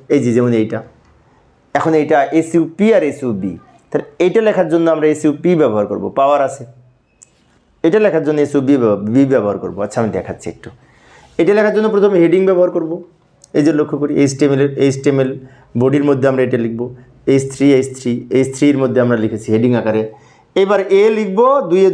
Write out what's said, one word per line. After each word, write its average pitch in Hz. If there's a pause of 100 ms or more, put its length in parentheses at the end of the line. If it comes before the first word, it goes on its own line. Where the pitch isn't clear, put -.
এই 143
যে 120
যেমন 123 (100)
এইটা, 110 (960)
এখন 156
এইটা 151 (220)
এসইউপি 165
আর 180
এসইউবি, 101 (360)
তাহলে 147 (200)
এইটা 190
লেখার 190
জন্য 165 (100)
আমরা 156
এসইউপি 151
ব্যবহার 107
করব, 101
পাওয়ার 139
আছে। 131 (1200)
এটা 196
লেখার 160
জন্য 151
এসইউবি 143
ব্যব-, 104 (100)
বি 135
ব্যবহার 104
করব। 90
আচ্ছা, -
আমি 110
দেখাচ্ছি 87
একটু। - (680)
এটা 175
লেখার 208
জন্য 214
প্রথমে 202
হেডিং 170
ব্যবহার 180
করব, 160 (640)
এই 147
যে 160
লক্ষ্য 147
করি 143
এইচটিএমএল 139
এর, 139 (140)
এইচটিএমএল 135 (480)
বডির 139
মধ্যে 135
আমরা 131
এটা 123
লিখব, 113 (520)
এইচ 135 (100)
থ্রি, 139 (100)
এইচ 131 (100)
থ্রি, 123 (260)
এইচ 131
থ্রি 147
এর 135
মধ্যে 127
আমরা 120
লিখেছি 110
হেডিং 120
আকারে। 110 (540)
এবার 196
এ 196 (140)
লিখব, 196 (300)
দুইয়ের 185